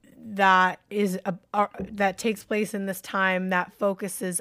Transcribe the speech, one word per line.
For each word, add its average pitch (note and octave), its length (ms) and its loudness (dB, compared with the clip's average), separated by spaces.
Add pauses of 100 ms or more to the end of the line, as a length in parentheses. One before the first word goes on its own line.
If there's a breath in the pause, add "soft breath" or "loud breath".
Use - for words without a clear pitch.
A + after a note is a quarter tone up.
(240)
that F#3+ 560 4 (120)
is G3+ 340 0
a, G3 80 -4 (200)
a, G#3 140 2 (120)
that G3 400 -2
takes A3 240 -4
place G#3+ 320 -4
in G3 100 -4
this F#3+ 160 -6
time F#3 480 0
that F3+ 240 0
focuses F#3+ 680 -4